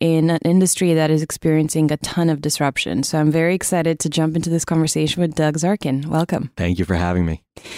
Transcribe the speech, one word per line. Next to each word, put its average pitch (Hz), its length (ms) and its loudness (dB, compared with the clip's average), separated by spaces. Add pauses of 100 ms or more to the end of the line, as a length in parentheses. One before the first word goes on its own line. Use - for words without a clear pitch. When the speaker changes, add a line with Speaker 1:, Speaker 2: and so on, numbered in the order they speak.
Speaker 1:
in 160 280 4
an 165 140 2
industry 180 500 2
that 156 160 2
is 156 120 2
experiencing 156 680 0
a 151 60 0
ton 165 340 0
of 147 120 -2
disruption. 139 600 -2
So - 160 -2
I'm 151 140 2
very 165 240 2
excited 165 440 -2
to 160 100 -2
jump 160 260 0
into 165 140 -2
this 165 160 0
conversation 160 560 0
with 165 140 -2
Doug 151 200 0
Zarkin. 156 520 -2
Welcome. 160 500 -2
Speaker 2:
Thank 87 220 0
you 92 40 0
for 90 120 0
having 87 300 0
me. 82 160 -4 (360)